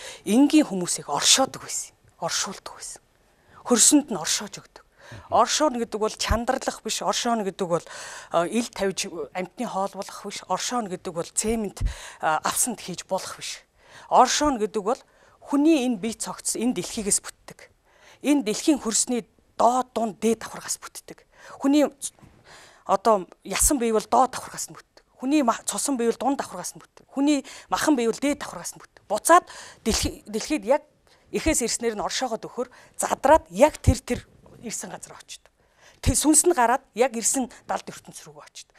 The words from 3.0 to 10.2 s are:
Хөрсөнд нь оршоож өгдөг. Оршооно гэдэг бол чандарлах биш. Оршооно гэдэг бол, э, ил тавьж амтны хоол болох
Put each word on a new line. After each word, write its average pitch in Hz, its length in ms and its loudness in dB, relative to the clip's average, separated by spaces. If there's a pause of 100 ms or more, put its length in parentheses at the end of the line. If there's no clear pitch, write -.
Хөрсөнд - 480 4
нь 175 80 -4
оршоож 180 400 -6
өгдөг. - 240 -20 (460)
Оршооно 240 500 2
гэдэг 226 200 -4
бол 208 100 0
чандарлах - 720 -2
биш. - 180 -6
Оршооно 214 420 0
гэдэг 190 240 -6
бол, 165 140 0 (500)
э, 170 160 2
ил 233 200 -2
тавьж 196 400 -4 (260)
амтны 185 320 -8
хоол 196 280 -6
болох - 320 -14